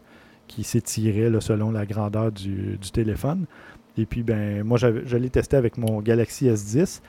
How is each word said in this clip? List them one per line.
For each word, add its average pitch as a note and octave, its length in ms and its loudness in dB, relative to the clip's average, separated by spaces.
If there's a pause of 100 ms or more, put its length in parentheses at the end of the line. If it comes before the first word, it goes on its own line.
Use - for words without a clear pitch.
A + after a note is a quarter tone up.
(480)
qui - 160 -10
s'étirait, A2 680 0
là, A2 120 2
selon G#2+ 300 0
la G#2 140 -2
grandeur G#2+ 460 -2
du, G2 460 -6
du G2 140 -12
téléphone. C#3 540 -2 (520)
Et A2+ 80 2
puis, A#2+ 180 -4
ben, G#2 400 0
moi, A#2 140 2
j'avais, A#2 280 2
je A#2+ 120 0
l'ai B2+ 120 0
testé C3+ 280 2
avec A#2 200 2
mon A2 240 0
Galaxy A2+ 460 2
S G#2 180 2
dix C3 440 0